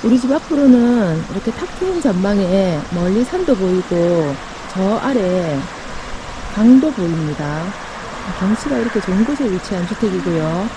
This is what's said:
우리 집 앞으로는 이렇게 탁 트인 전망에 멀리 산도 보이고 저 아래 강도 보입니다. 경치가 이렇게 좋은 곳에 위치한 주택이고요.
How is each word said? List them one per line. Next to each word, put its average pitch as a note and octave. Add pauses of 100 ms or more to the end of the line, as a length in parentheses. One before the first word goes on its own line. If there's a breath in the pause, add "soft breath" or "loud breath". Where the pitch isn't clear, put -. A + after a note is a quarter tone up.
우리 A#3+
집 B3+
앞으로는 A#3+
이렇게 G3+
탁 - (100)
트인 F#4
전망에 F#3+ (120)
멀리 F3+
산도 E4+
보이고 F3 (380)
저 F#3+
아래 F#3 (1000)
강도 C4
보입니다. D#3 (800)
경치가 A3+
이렇게 A3+
좋은 F#3+
곳에 C#4
위치한 F#3
주택이고요. F3+